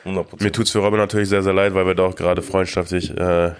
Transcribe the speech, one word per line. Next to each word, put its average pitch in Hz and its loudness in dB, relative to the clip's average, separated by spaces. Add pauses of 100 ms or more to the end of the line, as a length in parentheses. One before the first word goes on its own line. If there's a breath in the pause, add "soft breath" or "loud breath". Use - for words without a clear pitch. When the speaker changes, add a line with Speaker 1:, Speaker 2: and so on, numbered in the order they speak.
Speaker 1:
hundert 92 -4
Prozent. - -12
Speaker 2:
Mir 101 2
tut's 113 -2
für 107 0
Robin 104 2
natürlich 104 0
sehr, 98 2
sehr 95 2
leid, 98 2
weil 92 2
wir 92 2
da 92 2
auch 92 0
gerade 85 0
freundschaftlich, 90 -4
äh, 87 0